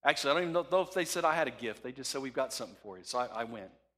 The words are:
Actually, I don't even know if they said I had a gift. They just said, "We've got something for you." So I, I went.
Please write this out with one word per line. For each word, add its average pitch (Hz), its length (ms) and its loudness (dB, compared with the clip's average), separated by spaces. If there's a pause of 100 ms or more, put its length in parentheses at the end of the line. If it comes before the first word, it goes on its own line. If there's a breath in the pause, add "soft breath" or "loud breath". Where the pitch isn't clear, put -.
Actually, 143 260 4
I 143 40 6
don't 175 160 2
even - 20 -4 (180)
know 185 120 6
if 185 100 -4
they 180 140 2
said 170 180 -2
I 160 100 6
had 160 140 2
a - 20 -2
gift. 117 320 -6
They 127 100 -8
just 131 180 -8
said, 135 120 -2
"We've 135 100 -6
got 131 200 0
something 107 300 -8
for 98 160 -12
you." 87 60 -18
So - 140 -4
I, 117 80 0
I 113 180 -4
went. 110 260 -10 (280)